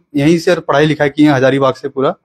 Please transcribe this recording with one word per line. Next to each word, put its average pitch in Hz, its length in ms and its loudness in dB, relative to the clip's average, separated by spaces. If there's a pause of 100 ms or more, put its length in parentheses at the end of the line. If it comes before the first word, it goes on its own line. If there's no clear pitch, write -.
(160)
यहीं 151 220 2
से 175 160 -2
पढ़ाई 151 320 0
लिखाई 151 220 -2
किए 151 180 2
हैं 151 80 2
हजारीबाग 131 400 0
से - 140 -12
पूरा। 135 260 -4 (100)